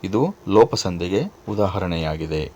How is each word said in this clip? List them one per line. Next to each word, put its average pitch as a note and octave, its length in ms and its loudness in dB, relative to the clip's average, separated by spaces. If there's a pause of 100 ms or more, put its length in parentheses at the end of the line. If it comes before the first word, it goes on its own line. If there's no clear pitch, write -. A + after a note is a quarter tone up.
ಇದು A#2 320 0 (120)
ಲೋಪಸಂಧಿಗೆ G2 760 2 (260)
ಉದಾಹರಣೆಯಾಗಿದೆ. E2 1080 -2